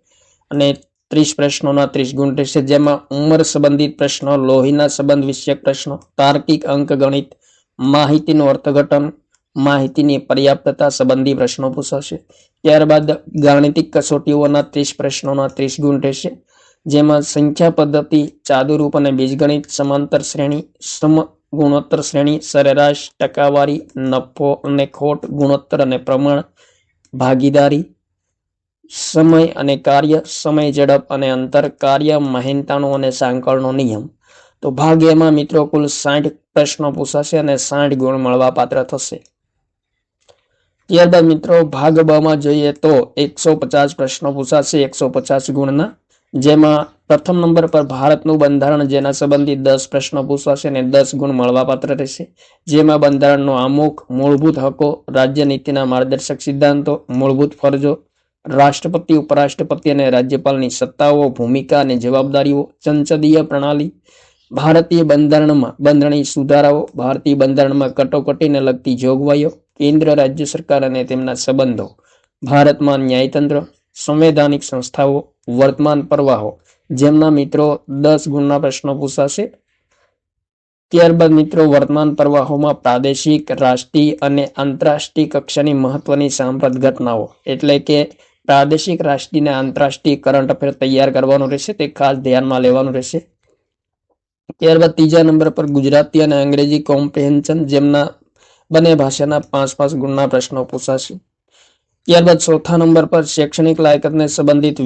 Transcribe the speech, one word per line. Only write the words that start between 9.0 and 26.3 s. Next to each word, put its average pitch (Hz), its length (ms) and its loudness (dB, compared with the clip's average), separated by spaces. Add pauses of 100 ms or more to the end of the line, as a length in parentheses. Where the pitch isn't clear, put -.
માહિતીની 139 720 0
પર્યાપ્તતા 139 640 0
સંબંધી 131 480 0
પ્રશ્નો 131 320 -4
પૂછાશે. 139 460 -8 (480)
ત્યારબાદ 151 440 4 (340)
ગાણિતિક 147 480 2
કસોટીઓના 147 720 0
ત્રીસ 143 340 -4
પ્રશ્નોના 139 520 -4
ત્રીસ 135 320 -6
ગુણ 143 220 0
રહેશે, 139 280 -4 (560)
જેમાં 147 360 2
સંખ્યા 151 560 0
પદ્ધતિ, 151 420 0 (280)
ચાદુરૂપ 147 480 0
અને 143 160 2
બીજગણિત, 143 560 -2
સમાંતર 143 540 -4
શ્રેણી, 147 420 -6 (160)
સમ - 340 0 (380)
ગુણોત્તર 147 500 0
શ્રેણી, 147 400 -2
સરેરાશ, 143 600 2 (100)
ટકાવારી, 143 680 -2 (280)
નફો 127 420 -4 (140)
અને 139 240 -2
ખોટ, 147 420 -6
ગુણોત્તર 143 520 -2
અને 131 180 -2
પ્રમાણ, 139 420 -2 (720)